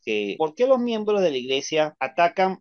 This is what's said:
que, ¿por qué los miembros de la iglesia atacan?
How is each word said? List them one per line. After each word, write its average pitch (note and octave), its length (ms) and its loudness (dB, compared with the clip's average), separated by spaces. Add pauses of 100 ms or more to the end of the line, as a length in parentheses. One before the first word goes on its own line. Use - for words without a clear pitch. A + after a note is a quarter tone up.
que, G#2 340 -2
¿por D#3 180 -2
qué B3 120 0
los C4 120 4
miembros G#3+ 420 -2
de F3+ 100 2
la C3+ 60 -2
iglesia C#3 640 -2
atacan? F3 600 0